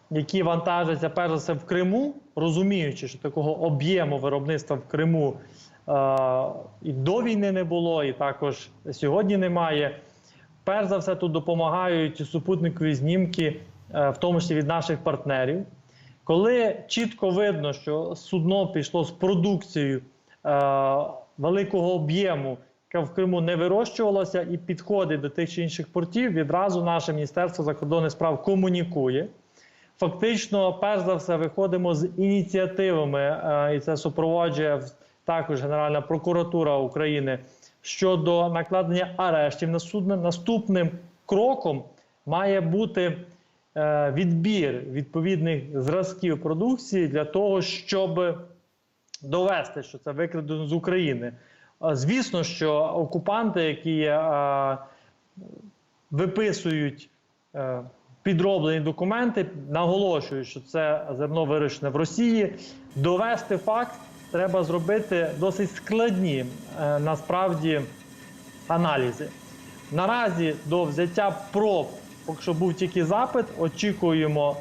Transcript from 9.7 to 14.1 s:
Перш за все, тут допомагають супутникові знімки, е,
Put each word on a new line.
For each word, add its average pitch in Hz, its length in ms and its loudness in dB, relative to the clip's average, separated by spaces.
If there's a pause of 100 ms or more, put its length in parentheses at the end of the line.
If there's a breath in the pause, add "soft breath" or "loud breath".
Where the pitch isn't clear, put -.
Перш 196 220 0
за 196 100 0
все, 185 160 -2
тут 175 180 -2
допомагають 160 960 0
супутникові 165 640 0
знімки, 165 640 0 (380)
е, 143 160 2